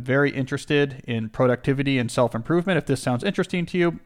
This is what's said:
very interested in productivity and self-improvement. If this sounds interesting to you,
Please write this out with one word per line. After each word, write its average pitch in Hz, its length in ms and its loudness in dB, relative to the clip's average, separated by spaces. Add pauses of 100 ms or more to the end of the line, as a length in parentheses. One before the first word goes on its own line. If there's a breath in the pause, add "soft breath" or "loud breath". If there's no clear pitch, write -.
very 139 260 2
interested 139 760 -2
in 113 240 -4
productivity 135 680 2
and 120 140 0
self-improvement. 160 680 0
If 147 80 0
this 135 160 0
sounds 127 240 -2
interesting 185 400 -2
to 180 140 -4
you, 170 280 0